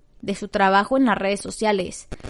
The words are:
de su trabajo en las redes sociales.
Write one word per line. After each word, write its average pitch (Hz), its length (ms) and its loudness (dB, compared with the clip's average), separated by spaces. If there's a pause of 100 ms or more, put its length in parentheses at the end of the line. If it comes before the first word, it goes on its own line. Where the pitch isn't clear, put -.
(220)
de 202 120 -6
su 202 140 -10
trabajo 202 500 2
en 269 80 4
las 208 120 2
redes 196 240 -2
sociales. 196 640 -4 (220)